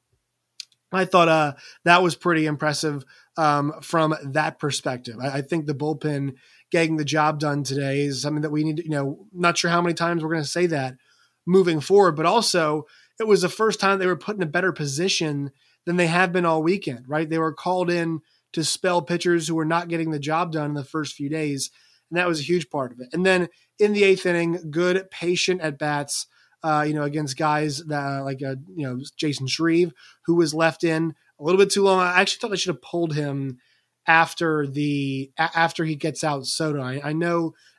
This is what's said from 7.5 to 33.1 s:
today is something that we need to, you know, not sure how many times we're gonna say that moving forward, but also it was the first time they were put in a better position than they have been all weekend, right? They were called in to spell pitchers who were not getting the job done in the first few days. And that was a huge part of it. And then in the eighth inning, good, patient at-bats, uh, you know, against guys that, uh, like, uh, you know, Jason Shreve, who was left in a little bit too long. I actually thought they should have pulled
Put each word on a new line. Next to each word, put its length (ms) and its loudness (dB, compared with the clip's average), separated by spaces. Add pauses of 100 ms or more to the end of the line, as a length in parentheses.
today 380 -2
is 200 -2
something 220 -4
that 80 -2
we 140 0
need 140 -2
to, 60 -6
you 60 -8
know, 420 -4
not 240 0
sure 140 0
how 100 2
many 140 0
times 280 -2
we're 100 -2
gonna 120 -2
say 220 0
that 300 -2 (500)
moving 340 4
forward, 360 6
but 100 0
also 600 2 (340)
it 80 -4
was 140 6
the 60 0
first 300 0
time 200 2
they 80 0
were 100 2
put 180 -8
in 80 -4
a 40 -2
better 260 -2
position 800 -2 (320)
than 120 -2
they 120 4
have 240 2
been 120 2
all 200 2
weekend, 440 -2
right? 220 -2
They 80 0
were 140 0
called 380 -2
in 300 -2 (340)
to 100 -2
spell 380 0
pitchers 440 0
who 80 -2
were 100 0
not 220 0
getting 240 -2
the 80 -2
job 320 -2
done 200 -2
in 40 -4
the 80 -6
first 320 -8
few 140 -8
days. 420 -4 (400)
And 80 -4
that 80 2
was 140 -2
a 40 -8
huge 260 -2
part 200 -4
of 80 -20
it. 140 -16
And 120 0
then 220 4 (320)
in 140 4
the 100 2
eighth 240 4
inning, 460 -2
good, 400 0
patient 480 -2
at-bats, 640 -4 (380)
uh, 200 2
you 100 -2
know, 100 -2
against 320 -4
guys 500 0
that, 160 -4
uh, 220 -4
like, 180 -6
uh, 140 -6 (180)
you 100 -6
know, 160 -6 (160)
Jason 300 -4
Shreve, 460 0 (320)
who 100 2
was 180 2
left 300 0
in 320 0 (240)
a 60 -12
little 160 4
bit 100 6
too 140 2
long. 160 6
I 200 2
actually 200 0
thought 100 -6
they 60 -4
should 180 -2
have 80 -18
pulled 320 -4